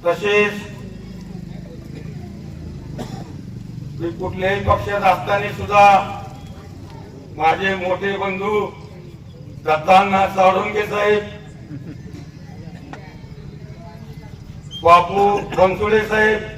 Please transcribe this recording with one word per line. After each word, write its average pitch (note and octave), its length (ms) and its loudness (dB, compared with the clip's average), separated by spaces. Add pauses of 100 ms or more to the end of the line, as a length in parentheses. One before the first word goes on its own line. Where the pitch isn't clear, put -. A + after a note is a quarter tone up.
तसेच G#3 480 2 (3500)
मी E3 120 -4
कुठल्याही F#3 520 -2
पक्षात G3+ 380 2 (120)
असताना G3+ 440 0
सुद्धा G3+ 300 8 (1500)
माझे F#3 380 2
मोठे F#3 420 -2
बंधू G3 480 0 (1000)
दत्तांना F#3 640 6
साळुंके G3 600 2
साहेब, G#3 360 2 (3500)
बापू F#3+ 540 6 (200)
बनसोडे G#3 440 4
साहेब G#3+ 380 4 (180)